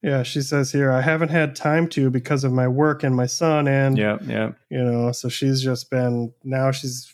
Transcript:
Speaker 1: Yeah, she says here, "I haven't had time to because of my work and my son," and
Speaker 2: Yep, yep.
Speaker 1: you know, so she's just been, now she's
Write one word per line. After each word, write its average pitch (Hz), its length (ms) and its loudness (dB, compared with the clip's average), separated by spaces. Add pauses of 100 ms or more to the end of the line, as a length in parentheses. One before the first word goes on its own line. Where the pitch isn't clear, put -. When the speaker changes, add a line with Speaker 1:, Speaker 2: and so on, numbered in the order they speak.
Speaker 1:
Yeah, 139 200 0
she 143 180 -4
says 135 320 0
here, 139 180 2
"I 131 100 2
haven't 160 280 0
had 151 260 0
time 160 340 2
to 135 220 2
because 131 320 -2
of 135 80 0
my 127 160 2
work 143 360 2
and 131 120 2
my 127 120 0
son," 151 420 0
and 135 280 2
Speaker 2:
Yep, 104 300 0
yep. 110 300 -4 (120)
Speaker 1:
you 127 140 -2
know, 120 300 0
so 123 160 -6
she's 135 340 -2
just 127 260 -4
been, 123 440 -2 (100)
now 131 280 0
she's 131 420 -8